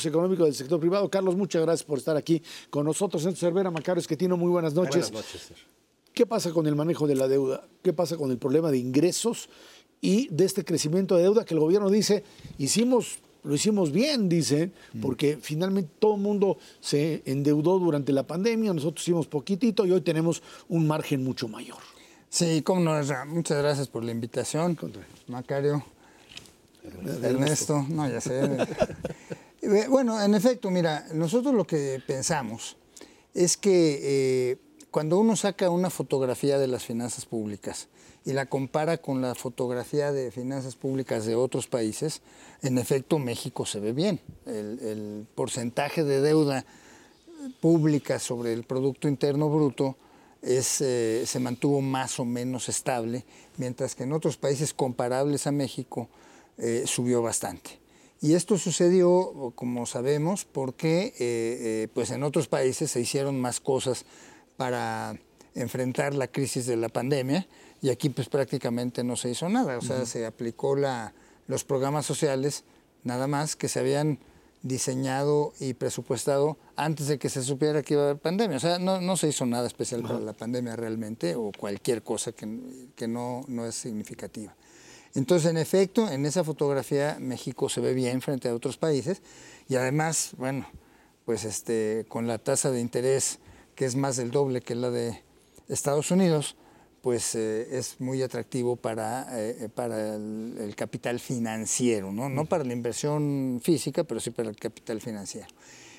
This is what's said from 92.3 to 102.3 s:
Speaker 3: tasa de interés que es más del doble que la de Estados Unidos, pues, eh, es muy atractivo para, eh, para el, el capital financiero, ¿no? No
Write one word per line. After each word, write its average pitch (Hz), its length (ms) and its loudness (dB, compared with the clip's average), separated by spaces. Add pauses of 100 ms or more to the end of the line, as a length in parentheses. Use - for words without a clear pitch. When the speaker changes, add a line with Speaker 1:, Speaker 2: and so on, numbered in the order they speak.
Speaker 3:
tasa 135 320 0
de 123 120 0
interés 127 580 0 (360)
que 135 100 -2
es 123 100 -2
más 139 220 0
del 120 140 -4
doble 135 280 2
que - 160 -6
la 123 140 -2
de 117 320 -4 (480)
Estados 143 420 0
Unidos, 170 460 4 (440)
pues, 120 340 0
eh, 113 420 -2
es - 240 -8
muy 131 220 -2
atractivo 120 520 -2
para, 113 520 -4 (120)
eh, 110 340 -6
para 110 420 -4
el, 107 440 -8
el 104 160 -8
capital 120 460 -4
financiero, 110 920 -2
¿no? 117 160 -4
No 139 140 -2